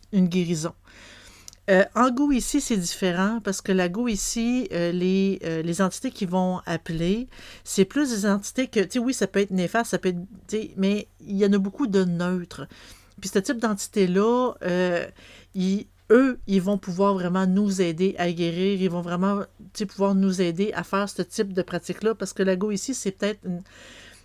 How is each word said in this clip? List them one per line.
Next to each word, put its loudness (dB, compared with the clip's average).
une 4
guérison. -2
Euh, 6
en 4
Goétie, 0
c'est 0
différent 0
parce -4
que -4
la 2
Goétie, -2
euh, 0
les, 2
euh, -4
les -2
entités -2
qui -6
vont -2
appeler, -2
c'est 2
plus 0
des -2
entités -2
que, 0
tu -2
sais, -2
oui, -2
ça 0
peut 0
être 0
néfaste, 0
ça -2
peut 0
être, -4
tu -4
sais, -6
mais 0
il -8
y 2
en 4
a 4
beaucoup -2
de 2
neutres. -4
Puis -10
ce 4
type -2
d'entité-là, 2
euh, 0
ils, 0
eux, 6
ils 2
vont 0
pouvoir 2
vraiment 0
nous 2
aider 0
à 0
guérir, 0
ils 2
vont -4
vraiment, 0
tu -12
sais, -2
pouvoir 0
nous 4
aider 0
à -4
faire -2
ce -6
type -4
de -2
pratique-là -4
parce -8
que -2
la 2
Goétie, -4
c'est -4
peut-être -6
une, -8